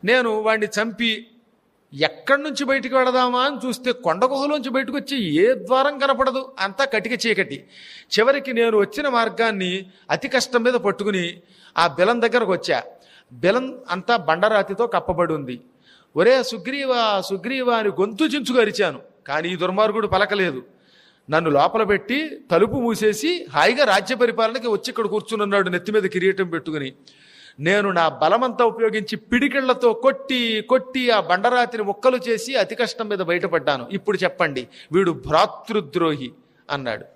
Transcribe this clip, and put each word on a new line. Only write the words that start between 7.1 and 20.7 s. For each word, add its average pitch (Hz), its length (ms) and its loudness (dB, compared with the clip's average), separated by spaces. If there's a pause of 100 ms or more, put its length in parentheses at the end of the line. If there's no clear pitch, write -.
చీకటి. 190 380 -2 (540)
చివరికి 269 340 2
నేను 226 260 2
వచ్చిన 208 300 0
మార్గాన్ని 202 760 -2 (240)
అతి 262 180 -2
కష్టం 240 340 0
మీద 240 120 2
పట్టుకుని 190 680 -2 (380)
ఆ 170 80 4
బిలం 185 360 2
దగ్గరకు 226 300 0
వచ్చా. 165 300 -2 (500)
బిలం 226 460 0 (120)
అంతా 185 260 0
బండరాతితో 196 680 0
కప్పబడి 170 480 -2
ఉంది. 127 260 -8 (560)
"ఒరే 240 260 4
సుగ్రీవా, 233 800 -2
సుగ్రీవా" 240 560 -2
అని 214 120 0
గొంతు 202 360 0
చించుకు 254 360 0
అరిచాను, 196 400 0 (260)
కానీ 156 220 -2
ఈ 185 80 -4
దుర్మార్గుడు 202 500 0
పలకలేదు. 190 560 0 (680)